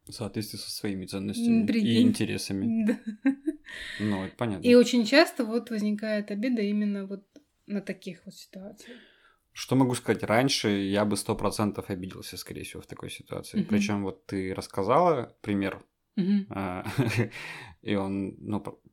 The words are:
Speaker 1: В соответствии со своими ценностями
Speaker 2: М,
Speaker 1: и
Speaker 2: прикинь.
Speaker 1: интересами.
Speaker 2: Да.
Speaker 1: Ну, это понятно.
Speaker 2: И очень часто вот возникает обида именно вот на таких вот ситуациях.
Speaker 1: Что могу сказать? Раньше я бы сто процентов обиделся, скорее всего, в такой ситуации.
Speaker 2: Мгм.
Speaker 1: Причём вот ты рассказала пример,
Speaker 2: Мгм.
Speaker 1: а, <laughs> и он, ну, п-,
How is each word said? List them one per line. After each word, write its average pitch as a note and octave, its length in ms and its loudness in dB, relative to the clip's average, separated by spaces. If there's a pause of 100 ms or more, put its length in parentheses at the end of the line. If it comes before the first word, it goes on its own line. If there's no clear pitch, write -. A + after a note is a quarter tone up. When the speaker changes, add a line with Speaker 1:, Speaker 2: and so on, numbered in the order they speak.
Speaker 1:
В - 40 -18
соответствии G#2+ 480 -6
со - 120 -10
своими G2 340 -6
ценностями A#3 540 0
Speaker 2:
М, A3 40 4
Speaker 1:
и G#3 40 0
Speaker 2:
прикинь. A#3 400 6
Speaker 1:
интересами. G#3+ 760 0
Speaker 2:
Да. A#3 140 0 (1000)
Speaker 1:
Ну, G2+ 260 0
это - 100 -12
понятно. A2+ 320 -2
Speaker 2:
И A#3+ 80 10
очень A#3+ 300 8
часто C#4 400 4
вот A#3 260 -4
возникает G#3 600 -2
обида A3+ 300 -2
именно G3+ 440 0
вот G3 180 -10 (440)
на G3+ 140 -4
таких - 440 -12
вот F#3 100 -18
ситуациях. G#3 640 -18 (520)
Speaker 1:
Что - 240 -2
могу C3 200 4
сказать? G#2+ 280 0
Раньше A#2 460 2
я G2+ 360 2
бы G#2 120 0
сто - 180 -2
процентов G2+ 540 -2
обиделся, F#2 480 -10
скорее - 260 -12
всего, - 180 -14
в - 60 -16
такой - 220 -12
ситуации. - 500 -10
Speaker 2:
Мгм. E3 80 2
Speaker 1:
Причём G#2 360 2
вот F#2 240 -8
ты F#2+ 260 -4
рассказала B2+ 880 2
пример, G2 400 -2 (360)
Speaker 2:
Мгм. G3 320 2
Speaker 1:
а, F#2 340 -4 (140)
<laughs> A2+ 340 0 (500)
и G2+ 140 -2
он, G2 440 -2
ну, G#2 200 -4
п-, - 120 -10 (220)